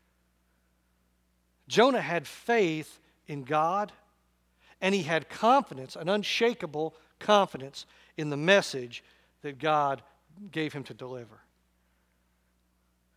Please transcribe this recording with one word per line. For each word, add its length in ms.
Jonah 340
had 260
faith 720
in 180
God, 480
and 120
he 80
had 260
confidence, 680
an 140
unshakable 840
confidence 680
in 120
the 80
message 680
that 160
God 460
gave 220
him 100
to 100
deliver. 460